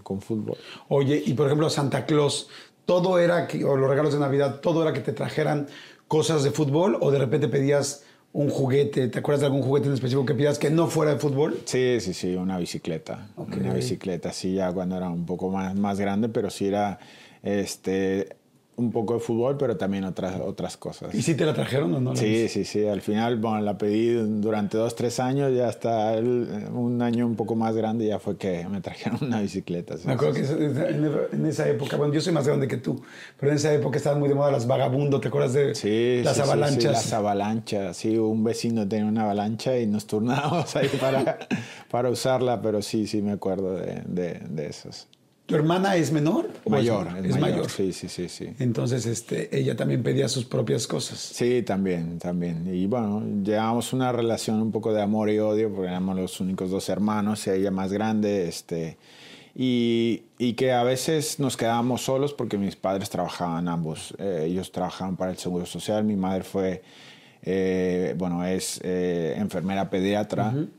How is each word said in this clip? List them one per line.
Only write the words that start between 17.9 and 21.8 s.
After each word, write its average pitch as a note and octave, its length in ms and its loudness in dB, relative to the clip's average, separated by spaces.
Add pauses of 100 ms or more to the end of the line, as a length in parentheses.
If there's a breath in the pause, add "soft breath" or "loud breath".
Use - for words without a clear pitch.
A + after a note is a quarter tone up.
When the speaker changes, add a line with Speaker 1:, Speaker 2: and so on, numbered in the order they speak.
Speaker 1:
un A#2 160 -2
poco A#2 220 0
de A2+ 60 0
fútbol, A#2+ 360 0
pero A#2+ 220 0
también G2 260 -2
otras, F#2 340 -4
otras F2 380 -6
cosas. - 380 -10
Speaker 2:
¿Y - 80 0
sí D#3+ 120 2
te D3+ 120 2
la D#3 80 2
trajeron C#3+ 400 0